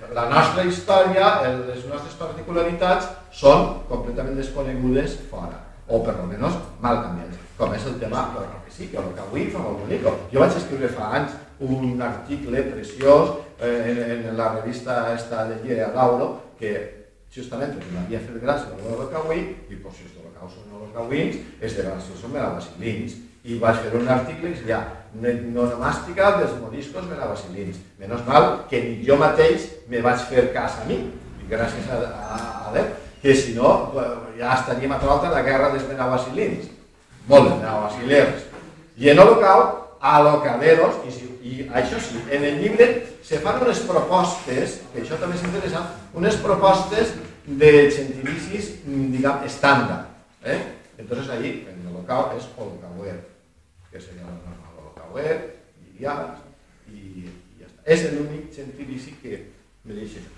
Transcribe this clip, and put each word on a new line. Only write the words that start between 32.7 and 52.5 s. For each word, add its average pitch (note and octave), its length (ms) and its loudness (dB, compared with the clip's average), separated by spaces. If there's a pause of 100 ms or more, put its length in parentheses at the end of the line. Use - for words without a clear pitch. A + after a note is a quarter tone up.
Déu, - 160 0 (300)
que C3+ 160 8
si A#2+ 160 0
no, C3+ 400 4
pues, A#2+ 200 -2 (240)
ja A#2+ 200 -2
estaríem B2+ 360 -2
a C3 80 -4
tota C#3 320 2
la C3+ 120 2
guerra C3+ 280 2
dels C3+ 160 -4
merabasilins. B2+ 800 -2 (600)
Molt C#3 200 12
de - 120 0
merabasilers. A#2+ 840 2 (520)
I C3+ 160 6
en E3+ 80 12
holocau, G#3+ 440 10 (360)
alocaderos, D3 1040 6
i, B2+ 80 -10
si, - 140 -14 (140)
i B2+ 240 -10 (120)
això B2 240 0
sí, A#2 200 -8 (120)
en C#3+ 120 0
el C#3+ 160 -2
llibre A#3 260 8 (380)
se D#3 160 -2
fan A#3 200 0
unes A3+ 240 2
propostes, D#3 920 0 (140)
que - 80 -6
això D#3 160 -6
també F3 200 -4
és F3 80 -6
interessant, F3+ 440 -4 (280)
unes E3+ 240 2
propostes F#3+ 720 2 (320)
de D3 280 8 (160)
gentilicis, C#3 840 -6 (140)
diguem, C3+ 600 -2
estàndard. B2 640 0 (360)
Eh? C#3 120 -2 (440)
Entonces, C3+ 280 -8
allí, - 220 -6 (180)
en F2+ 200 -16
holocau F2+ 480 -4
és - 160 -12